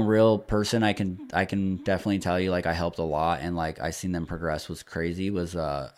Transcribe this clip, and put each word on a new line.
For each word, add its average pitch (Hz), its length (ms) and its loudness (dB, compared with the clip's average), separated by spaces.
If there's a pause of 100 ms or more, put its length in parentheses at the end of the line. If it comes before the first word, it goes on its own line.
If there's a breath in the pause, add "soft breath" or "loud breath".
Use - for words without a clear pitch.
real 107 340 6
person 107 440 0
I 107 100 4
can, 98 400 -4
I 92 120 0
can 95 320 0
definitely 95 440 0
tell 90 200 0
you, 92 100 0
like, 90 160 0
I 82 60 2
helped 85 260 -2
a 85 40 -2
lot 80 380 0
and, 87 160 -4
like, 80 240 -4
I 82 100 -2
seen 92 220 -4
them 85 140 -2
progress 80 420 -4
was 80 140 -10
crazy 87 480 -4
was, 90 260 -4
uh, 71 420 -4